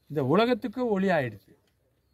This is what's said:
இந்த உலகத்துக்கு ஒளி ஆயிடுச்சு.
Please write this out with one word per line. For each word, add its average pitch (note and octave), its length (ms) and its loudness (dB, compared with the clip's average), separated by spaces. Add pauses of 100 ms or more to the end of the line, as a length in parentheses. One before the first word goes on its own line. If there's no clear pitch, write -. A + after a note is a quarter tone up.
(100)
இந்த C#3+ 140 -2
உலகத்துக்கு A3 640 2
ஒளி G3 200 0
ஆயிடுச்சு. B2+ 440 -2 (600)